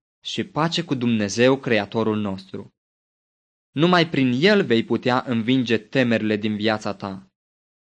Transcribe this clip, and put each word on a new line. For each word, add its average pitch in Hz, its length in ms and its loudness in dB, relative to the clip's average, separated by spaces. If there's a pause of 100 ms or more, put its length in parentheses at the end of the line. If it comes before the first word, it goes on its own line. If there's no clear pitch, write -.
(200)
și - 240 -6
pace 165 400 -4
cu 151 100 -6
Dumnezeu, 120 640 2
Creatorul 107 600 -2
nostru. 101 560 -8 (960)
Numai 170 380 2
prin 131 320 2
El 196 240 4
vei 117 200 2
putea 123 420 -2
învinge 117 520 0
temerile 110 580 0
din 107 200 -4
viața 107 380 -4
ta. 98 360 -12 (560)